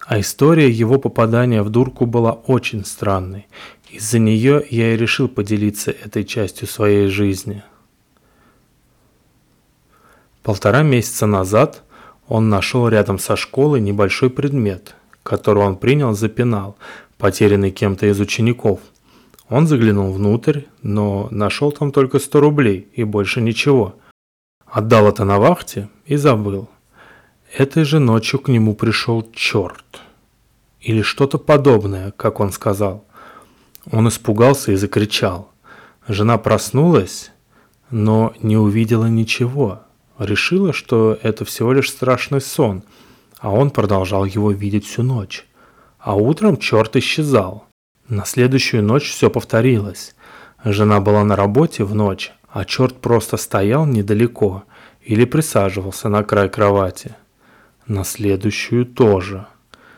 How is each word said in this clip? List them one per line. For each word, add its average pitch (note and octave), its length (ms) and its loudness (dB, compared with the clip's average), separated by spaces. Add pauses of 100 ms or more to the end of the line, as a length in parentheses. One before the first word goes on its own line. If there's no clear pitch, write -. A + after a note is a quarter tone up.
А A2 140 0
история D3 500 4
его A#2 300 2
попадания A#2 640 0
в G2+ 60 -2
дурку B2 380 0
была A2+ 260 0
очень A2+ 520 -2
странной. G2 640 -6 (420)
Из-за A2 280 -4
нее A2+ 520 2
я A2+ 240 0
и - 20 0
решил A#2 320 -2
поделиться G#2 640 -4
этой - 340 -6
частью - 440 -8
своей G2+ 400 2
жизни. G2+ 540 -4 (2750)
Полтора A2 400 2
месяца B2 440 0
назад G#2 560 2 (460)
он A2 200 0
нашел A2+ 400 0
рядом G#2 300 2
со - 180 -4
школой C#3 440 0
небольшой G2+ 500 0
предмет, B2+ 640 -4 (280)
который G2+ 420 0
он F#2+ 120 0
принял B2+ 380 0
за G#2+ 140 -2
пенал, G#2+ 480 -4 (420)
потерянный G2+ 520 2
кем-то G2 360 -2
из G2+ 140 2
учеников. A2+ 600 -2 (680)
Он C#3+ 180 2
заглянул G#2+ 460 2
внутрь, A#2 500 0 (200)
но G#2 480 -4
нашел A2 420 -2
там C#3+ 180 -4
только C3+ 280 0
сто - 220 2
рублей C#3 520 2
и A#2+ 120 -6
больше G#2 360 -2
ничего. A2+ 560 0 (720)
Отдал A2 420 4
это G#2 160 0
на G2+ 140 2
вахте G#2+ 500 0 (160)
и C#3+ 120 -2
забыл. G#2+ 520 0 (880)
Этой C#3 280 2
же D3+ 160 2
ночью A2+ 400 0
к - 80 -6
нему A2 260 2
пришел A2+ 580 -2
черт. - 520 -4 (960)
Или A2 220 0
что-то C#3 360 -2
подобное, G#2 720 2
как - 300 -4
он G#2 120 0
сказал. G2 520 -4 (840)
Он A2+ 180 2
испугался A#2 640 2
и F#2+ 40 2
закричал. G2+ 760 -4 (560)
Жена G#2+ 300 0
проснулась, B2 920 0 (600)
но A2 520 2
не A2 140 0
увидела A2 500 2
ничего. A2+ 760 -2 (360)
Решила, D3+ 540 -2
что A2 500 0
это A2 220 -4
всего A#2 280 -2
лишь C3+ 180 0
страшный B2+ 500 -2
сон, G#2+ 420 -2 (560)
а G2+ 140 -6
он C3+ 180 2
продолжал G2 540 0
его G#2 260 0
видеть G2+ 360 -2
всю - 180 -4
ночь. B2 420 -6 (540)
А G#2 160 -4
утром D3+ 400 2
черт - 400 0
исчезал. A#2+ 680 -2 (420)
На G#2 160 -6
следующую B2+ 580 0
ночь A#2+ 260 0
все - 220 2
повторилось. A2+ 840 -2 (480)
Жена G#2 360 2
была G#2 240 2
на G2+ 120 2
работе G#2+ 480 0
в G2+ 100 -6
ночь, G#2 380 -4 (160)
а G2 160 -8
черт - 360 -2
просто A#2 360 0
стоял A2+ 500 0
недалеко G#2+ 800 0 (360)
или A2+ 240 0
присаживался G2+ 840 -2
на G#2 160 0
край G#2 240 0
кровати. G2+ 640 -2 (720)
На G2+ 160 -4
следующую G#2 800 -2
тоже. G2+ 640 0 (520)